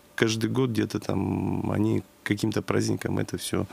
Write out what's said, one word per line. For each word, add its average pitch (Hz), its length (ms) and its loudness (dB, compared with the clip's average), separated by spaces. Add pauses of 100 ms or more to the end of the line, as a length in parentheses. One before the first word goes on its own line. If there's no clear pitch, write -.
(160)
каждый 110 340 2
год 123 220 2
где-то 107 280 0
там 98 720 0
они 104 300 2 (220)
каким-то 104 400 0
праздником 107 560 0
это 104 180 -4
все, 98 360 -2